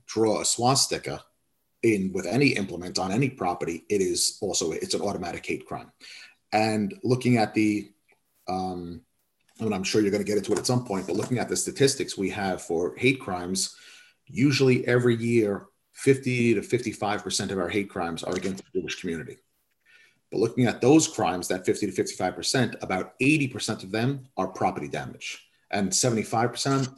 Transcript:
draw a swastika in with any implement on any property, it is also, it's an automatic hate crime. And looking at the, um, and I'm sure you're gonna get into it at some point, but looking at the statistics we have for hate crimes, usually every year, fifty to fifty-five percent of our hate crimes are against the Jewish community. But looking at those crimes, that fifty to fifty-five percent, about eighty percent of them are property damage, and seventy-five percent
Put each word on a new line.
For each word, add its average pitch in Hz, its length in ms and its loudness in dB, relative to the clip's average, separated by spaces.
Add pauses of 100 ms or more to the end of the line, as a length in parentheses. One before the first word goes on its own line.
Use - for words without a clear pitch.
draw 107 340 2
a 82 40 -2
swastika 117 800 0 (600)
in 98 300 2
with 92 140 -4
any 127 220 4
implement 90 500 -4
on 92 140 -2
any 131 180 2
property, 87 580 -4
it 104 140 2
is - 400 0
also, 87 300 -2
it's - 220 -4
an 85 80 -4
automatic 90 440 -6
hate 78 200 -6
crime. - 260 -12 (600)
And 107 500 2
looking 123 360 4
at 110 160 2
the, 104 360 2 (580)
um, 90 520 -6 (600)
and 107 140 0
I'm 95 80 -2
sure 110 200 2
you're 101 80 2
gonna 101 140 0
get 104 120 0
into 104 160 -2
it 90 60 2
at - 80 -2
some 123 180 2
point, 95 220 -4
but 85 100 -2
looking 113 220 -2
at 95 100 -4
the 92 80 -2
statistics - 640 0
we 95 120 0
have 95 300 -2
for 87 360 -2
hate 131 220 2
crimes, 92 580 -4 (500)
usually 131 600 4
every 120 300 4
year, 113 520 2 (260)
fifty 123 600 4
to 98 80 2
fifty-five 104 600 -2
percent 98 280 -4
of 98 80 -2
our 85 100 -2
hate 98 200 -2
crimes 82 340 -6
are 87 120 -4
against 95 300 -4
the - 160 -4
Jewish 76 200 -6
community. 82 380 -8 (920)
But 90 100 -2
looking 123 260 2
at 98 140 0
those 151 260 8
crimes, 90 420 -2
that 92 180 -4
fifty 104 200 0
to 92 60 -4
fifty-five 95 420 -2
percent, 107 480 0
about 92 380 -4
eighty 143 260 4
percent 104 380 -6
of 95 80 -10
them 131 340 -2 (100)
are 92 120 -2
property 76 400 -4
damage, - 580 -10 (240)
and 98 240 0
seventy-five 117 560 2
percent 135 480 0